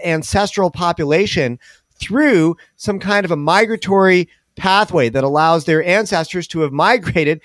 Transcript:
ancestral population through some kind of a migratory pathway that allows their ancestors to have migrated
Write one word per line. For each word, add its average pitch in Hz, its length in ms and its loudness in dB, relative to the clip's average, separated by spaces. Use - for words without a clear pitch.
ancestral 180 640 -2
population 165 880 -2
through 170 600 2
some 196 220 -6
kind 202 260 0
of 170 60 -4
a 170 60 0
migratory 185 920 2
pathway 185 540 0
that 131 160 -2
allows 156 400 2
their 160 200 0
ancestors 180 640 -2
to 165 120 -6
have 147 120 -2
migrated 165 720 0